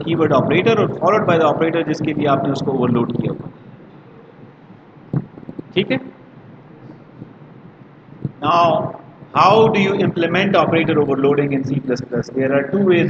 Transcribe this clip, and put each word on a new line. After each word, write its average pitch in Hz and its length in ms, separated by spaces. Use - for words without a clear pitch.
keyword 156 360
operator 180 420
और 156 160
followed 202 320
by 165 120
the 156 100
operator 160 360
जिसके 151 320
लिए 147 160
आपने 139 160
उसको 139 200
ओवरलोड 120 440
किया - 160
हुआ, - 160
ठीक - 180
है। 262 60
Now, 170 220
how 180 200
do 202 60
you 196 140
implement 175 600
operator 156 360
overloading 139 560
in 131 60
C 135 220
plus 123 220
plus? 120 320
There 135 180
are 139 140
two 196 120
ways 160 160